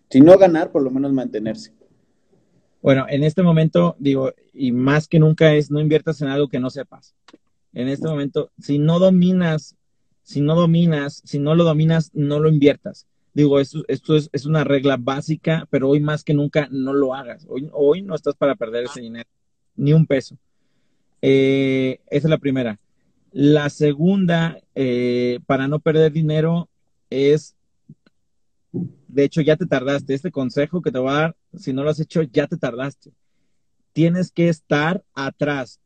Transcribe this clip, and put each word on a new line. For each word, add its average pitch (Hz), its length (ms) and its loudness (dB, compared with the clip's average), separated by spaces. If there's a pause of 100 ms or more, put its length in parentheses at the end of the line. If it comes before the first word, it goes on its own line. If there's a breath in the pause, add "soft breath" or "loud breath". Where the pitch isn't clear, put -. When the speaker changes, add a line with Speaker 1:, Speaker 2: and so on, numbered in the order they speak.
(100)
Speaker 1:
Si 131 100 6
no 170 160 10
ganar, 170 360 4
por 151 100 0
lo 131 80 -2
menos 135 220 -4
mantenerse. 110 600 -6 (1120)
Speaker 2:
Bueno, 135 260 2
en 143 160 -2
este 156 180 0
momento, 170 560 2
digo, 135 340 -2 (200)
y 127 200 -4
más 139 360 0
que 170 100 2
nunca 156 360 4
es, 147 160 0
no 147 100 -2
inviertas 156 400 -2
en 143 80 -4
algo 139 200 -2
que 131 120 -6
no 127 80 -6
sepas. - 460 -16 (580)
En 127 160 -6
este 139 180 -6
momento, 143 520 -6
si 143 200 -4
no 160 200 2
dominas, 180 800 2 (460)
si - 180 -6
no 147 140 0
dominas, 165 720 0
si - 140 -6
no 147 160 0
lo 170 100 4
dominas, 160 480 2
no 147 260 -2
lo 156 120 2
inviertas. 143 560 0 (280)
Digo, 143 260 4
esto, 143 280 -6
esto 135 280 -2
es, 147 160 -2
es 123 140 -8
una 156 180 0
regla 135 340 0
básica, 151 720 -4
pero 135 180 -2
hoy 147 120 2
más 151 240 -4
que 156 100 -2
nunca 143 360 -2
no 135 220 -4
lo 135 220 0
hagas. 120 340 -14
Hoy, 135 240 -10
hoy 147 300 0
no 196 120 -10
estás 147 200 -6
para 139 220 -2
perder 117 280 -8
ese 123 160 -12
dinero, 117 280 -16 (480)
ni 143 160 0
un 160 140 4
peso. - 300 -4 (840)
Eh, 135 840 0
esa 147 180 -2
es 156 40 2
la 156 80 2
primera. 127 400 -4 (520)
La 147 380 2
segunda, 165 880 0 (160)
eh, 123 720 -2
para 135 220 -2
no 147 120 -4
perder 156 320 2
dinero 160 560 -2 (420)
es, 143 440 0 (1160)
de - 520 -4
hecho, 139 160 -2
ya 151 160 2
te 175 100 -8
tardaste. 135 480 -4
Este 139 160 -8
consejo 143 500 -4
que 151 100 -4
te 123 80 -6
voy 131 120 -2
a 139 40 -2
dar, 160 220 -2 (200)
si - 160 -10
no 131 120 -6
lo 151 60 0
has 151 100 -6
hecho, 160 220 -4
ya 143 240 -2
te 175 100 -8
tardaste. 131 560 -10 (800)
Tienes 170 400 0
que 170 160 0
estar 160 560 -4 (100)
atrás 139 720 -6